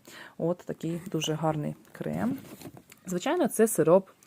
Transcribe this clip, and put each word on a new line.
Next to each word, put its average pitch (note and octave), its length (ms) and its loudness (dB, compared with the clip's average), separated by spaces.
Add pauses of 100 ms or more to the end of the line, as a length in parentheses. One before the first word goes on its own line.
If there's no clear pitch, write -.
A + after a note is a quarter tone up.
(380)
От E3+ 200 0
такий E3 420 -6 (120)
дуже D#3 200 -2
гарний D3+ 420 -2 (180)
крем. G#3 440 -4 (720)
Звичайно, B3+ 420 0
це A3 200 4
сироп E3+ 400 6 (180)